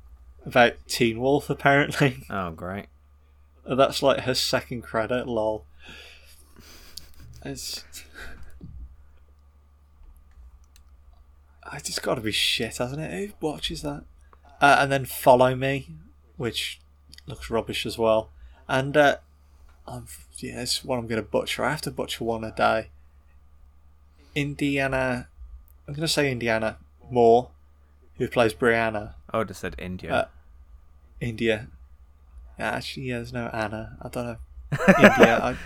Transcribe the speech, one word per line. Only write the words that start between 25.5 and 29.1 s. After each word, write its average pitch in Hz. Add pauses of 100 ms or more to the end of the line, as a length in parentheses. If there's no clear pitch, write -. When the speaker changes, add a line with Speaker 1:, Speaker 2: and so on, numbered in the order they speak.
Speaker 1:
I'm 143
gonna 156
say 147
Indiana 113 (320)
Moore, 120 (680)
who 127
plays 117
Brianna. 113 (160)